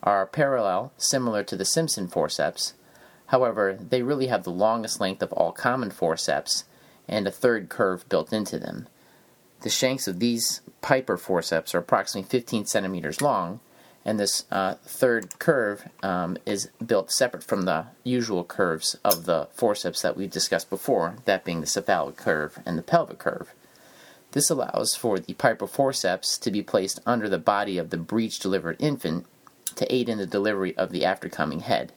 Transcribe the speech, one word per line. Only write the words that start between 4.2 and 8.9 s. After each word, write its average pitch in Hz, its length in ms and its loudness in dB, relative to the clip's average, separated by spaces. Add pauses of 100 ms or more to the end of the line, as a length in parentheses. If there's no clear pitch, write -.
have 107 160 0
the 90 80 -6
longest 110 480 0
length 95 240 0
of - 100 -4
all 85 180 2
common 123 380 0
forceps - 760 0 (420)
and 104 200 0
a 98 40 -2
third 113 380 2
curve 92 400 0
built 80 220 2
into 107 260 -2
them. - 300 -8 (760)